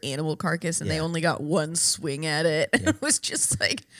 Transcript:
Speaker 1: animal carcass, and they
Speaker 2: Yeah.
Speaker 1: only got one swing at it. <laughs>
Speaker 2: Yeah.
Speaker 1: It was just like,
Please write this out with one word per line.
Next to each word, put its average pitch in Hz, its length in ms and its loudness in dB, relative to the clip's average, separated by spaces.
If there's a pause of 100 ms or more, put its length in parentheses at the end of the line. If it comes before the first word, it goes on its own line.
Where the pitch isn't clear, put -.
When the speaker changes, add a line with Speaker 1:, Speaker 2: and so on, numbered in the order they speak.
Speaker 1:
animal 147 340 -2
carcass, 170 420 -2
and - 100 -4
they 156 60 0
Speaker 2:
Yeah. 156 60 0
Speaker 1:
only 165 180 -2
got 160 220 2
one 156 340 0
swing 151 500 0
at 156 200 2
it. 156 260 2
<laughs> - 100 2
Speaker 2:
Yeah. - 100 0
Speaker 1:
It - 100 -2
was 294 180 2
just - 400 0
like, - 220 0 (180)